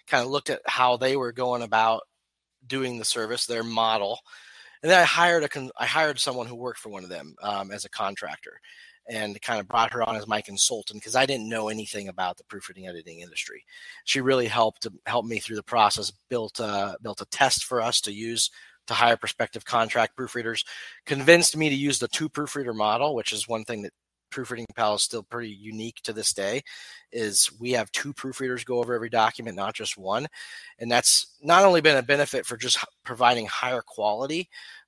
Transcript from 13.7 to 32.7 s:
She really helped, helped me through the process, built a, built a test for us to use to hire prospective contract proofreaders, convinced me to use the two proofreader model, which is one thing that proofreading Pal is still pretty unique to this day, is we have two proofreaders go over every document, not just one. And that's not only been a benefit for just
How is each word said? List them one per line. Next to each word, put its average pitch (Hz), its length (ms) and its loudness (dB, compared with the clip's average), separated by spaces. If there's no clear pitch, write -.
She 135 160 2
really 127 260 4
helped, 113 380 0
helped 113 220 -2
me 113 100 -4
through 107 180 -8
the 104 60 -6
process, 107 500 2
built 117 300 -4
a, 101 420 -2
built 107 180 -10
a 117 60 -12
test - 380 2
for 123 180 0
us 120 200 0
to 104 100 -6
use 113 380 -2
to 113 80 -2
hire 117 220 6
prospective - 480 -6
contract 113 520 0
proofreaders, 117 480 -6
convinced 151 500 6
me 156 140 2
to 139 40 2
use 139 240 2
the 120 100 -2
two 156 200 -4
proofreader 139 460 -4
model, 113 400 2
which 110 180 -4
is 104 160 -6
one 110 160 -4
thing 110 180 -8
that - 100 -14
proofreading 117 400 -8
Pal 107 220 2
is 101 60 0
still 113 200 -2
pretty 117 280 -10
unique 110 520 -12
to 113 100 -6
this 104 200 -2
day, 104 300 -4
is 107 380 0
we 123 120 -2
have 113 200 -2
two 143 200 -4
proofreaders 127 520 -6
go 123 140 -2
over 120 160 -2
every 113 160 -6
document, 113 460 0
not 98 180 -4
just - 220 -8
one. 104 300 -2
And 117 120 -8
that's - 500 4
not 170 240 8
only 180 160 8
been 147 160 6
a 127 60 2
benefit 143 420 0
for 120 120 -6
just 120 220 0